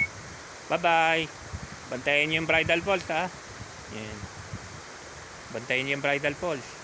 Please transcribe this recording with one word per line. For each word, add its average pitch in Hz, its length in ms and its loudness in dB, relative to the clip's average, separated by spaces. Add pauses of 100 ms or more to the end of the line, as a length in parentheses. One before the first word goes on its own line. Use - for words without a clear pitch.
(640)
Bye-bye. 165 640 6 (640)
Bantayan 143 320 4
niyo 160 160 2
yung 160 80 -2
Bridal 160 320 6
Falls, 190 320 2
ha? 175 160 2 (640)
Yan. 110 240 -6 (1400)
Bantayan 127 320 0
niyo 139 80 2
yung 139 80 -2
Bridal 143 320 2
Falls. 151 320 -2 (180)